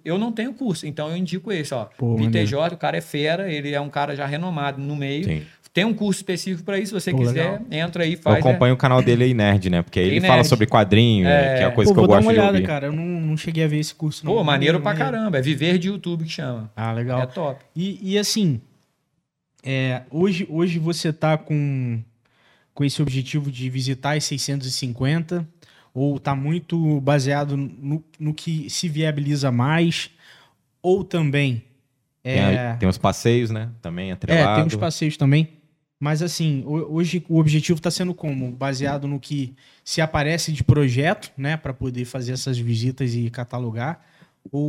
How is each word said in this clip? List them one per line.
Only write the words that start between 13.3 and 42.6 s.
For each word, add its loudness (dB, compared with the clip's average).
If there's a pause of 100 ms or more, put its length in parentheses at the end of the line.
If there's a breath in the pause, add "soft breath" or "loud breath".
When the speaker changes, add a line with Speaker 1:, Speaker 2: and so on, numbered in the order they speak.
Speaker 2:
cheguei -2
a 2
ver 0
esse -4
curso, -6
não. 0
Speaker 1:
Pô, 2
maneiro 2
pra -2
Speaker 2:
Maneiro. -2
Speaker 1:
caramba. -2
É 0
Viver 2
de -2
YouTube -6
que -8
chama. -8
Speaker 2:
Ah, -4
legal. -2
Speaker 1:
É -2
top. -8 (120)
Speaker 2:
E, -6
e -2
assim, 0 (1040)
é, -2
hoje, 0
hoje 0
você -2
tá 0
com, -2 (720)
com -2
esse 0
objetivo -2
de -6
visitar -4
as -2
seiscentos -6
e -8
cinquenta, -4 (460 soft breath)
ou -2
tá -2
muito -2
baseado 0
no, -6 (160)
no -2
que -6
se -4
viabiliza 0
mais, 2 (720 soft breath)
ou 2
também, 0 (600)
Speaker 3:
Tem 0
a-, 4
Speaker 2:
é 0
Speaker 3:
tem 2
os 2
passeios, 2
né? -6 (120)
Também -8
Speaker 2:
É, -6
Speaker 3:
atrelado. 2
Speaker 2:
tem 4
os -2
passeios -2
também. 4 (500)
Mas -2
assim, -2
ho-, -6
hoje -2
o 2
objetivo 2
tá -2
sendo -4
como? -6
Baseado -4
no -4
que -6 (280 soft breath)
se -6
aparece 0
de -2
projeto, 2
né? -4
Pra -8
poder -6
fazer -6
essas -4
visitas -2